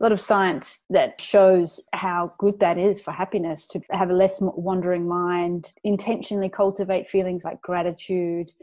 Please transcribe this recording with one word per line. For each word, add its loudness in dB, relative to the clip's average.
lot 4
of 0
science 0
that 2
shows 4
how -4
good 0
that 2
is 2
for -12
happiness, -6
to -8
have 0
a 2
less 4
m-, 0
wandering -2
mind, -2
intentionally -4
cultivate -2
feelings -2
like -10
gratitude -4